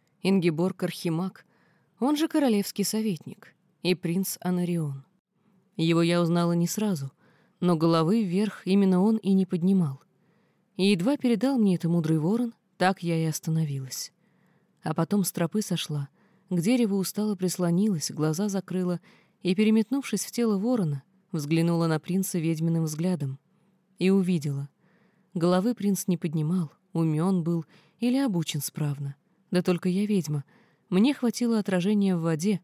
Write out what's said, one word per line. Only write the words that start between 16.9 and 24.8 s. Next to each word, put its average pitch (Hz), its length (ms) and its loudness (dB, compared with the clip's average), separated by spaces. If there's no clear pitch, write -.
устало 202 380 -2
прислонилась, 180 760 0
глаза 156 360 -2
закрыла 180 540 -4
и, 180 120 0
переметнувшись 220 680 0
в - 80 -12
тело 226 260 0
ворона, 185 460 -2
взглянула 165 560 0
на 160 120 0
принца 185 400 -2
ведьминым 165 460 0
взглядом. 151 520 -4
И 185 120 4
увидела. 156 580 0